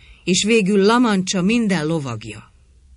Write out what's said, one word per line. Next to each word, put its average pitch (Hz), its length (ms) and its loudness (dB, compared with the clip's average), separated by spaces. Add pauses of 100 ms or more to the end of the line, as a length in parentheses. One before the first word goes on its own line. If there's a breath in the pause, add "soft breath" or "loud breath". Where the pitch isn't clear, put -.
(240 soft breath)
és 180 200 0
végül 202 420 2
La 233 120 4
Mancha 196 440 0
minden 190 440 0
lovagja. 117 640 -8 (460)